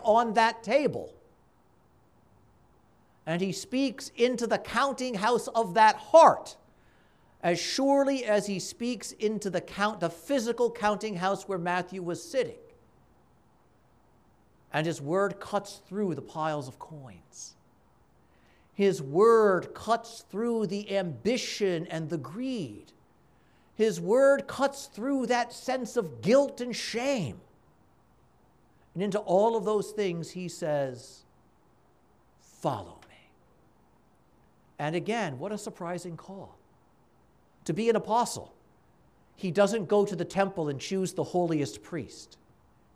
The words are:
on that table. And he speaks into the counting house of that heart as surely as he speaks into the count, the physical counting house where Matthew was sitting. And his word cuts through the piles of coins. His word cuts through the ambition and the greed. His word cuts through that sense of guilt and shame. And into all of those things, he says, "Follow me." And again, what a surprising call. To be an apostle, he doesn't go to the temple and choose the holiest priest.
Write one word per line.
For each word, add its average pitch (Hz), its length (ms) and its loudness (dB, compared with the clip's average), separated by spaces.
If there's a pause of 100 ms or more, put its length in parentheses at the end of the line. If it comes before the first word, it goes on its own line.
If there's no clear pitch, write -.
on 226 300 4
that 226 300 2
table. 190 500 0 (2000)
And 170 160 -2
he 190 100 0
speaks 254 580 -4
into 233 360 0
the 220 140 2
counting 254 560 -2
house 220 340 0
of 220 240 -2
that 214 220 8
heart - 640 8 (840)
as 175 180 0
surely 277 640 2
as 214 220 2
he 196 120 -4
speaks 233 560 -6
into 214 360 -2
the 180 100 -2
count, 202 400 -4
the 170 100 -2
physical 233 640 -2
counting 208 440 -2
house 190 300 -2
where 196 120 -4
Matthew 180 440 -4
was 170 220 -6
sitting. 247 360 -4 (2000)
And 156 160 -2
his 165 140 -4
word 190 400 -2
cuts - 440 -6
through 190 300 -4
the 135 60 -10
piles 156 480 -6
of - 100 -18
coins. 123 760 -18 (1160)
His 190 280 2
word 196 720 4
cuts - 480 -4
through 226 460 -2
the 202 280 -6
ambition 180 920 -2
and 160 220 -6
the 170 80 -4
greed. 160 760 -8 (840)
His 214 240 2
word 254 480 4
cuts - 380 -2
through 262 400 -2
that 240 260 0
sense 254 460 -4
of 147 240 -2
guilt 262 400 4
and 247 120 -6
shame. 226 680 -4 (1500)
And 170 100 -6
into 202 160 -2
all 208 380 2
of 196 80 -4
those 208 260 0
things, 175 380 -4
he 180 180 -10
says, 143 800 -6 (1120)
"Follow 101 720 -8
me." - 220 -20 (1500)
And 151 160 -4
again, 175 440 -4
what 185 120 -6
a 208 60 -6
surprising 180 580 -10
call. 165 400 -18 (1120)
To 170 80 -2
be 220 160 0
an 226 60 6
apostle, 214 580 -2 (840)
he 190 120 -6
doesn't 196 360 2
go 208 200 4
to 202 120 -4
the 170 80 -4
temple 185 420 -2
and 135 140 -4
choose 190 320 -4
the 156 100 -2
holiest 170 580 -2
priest. - 560 -12 (580)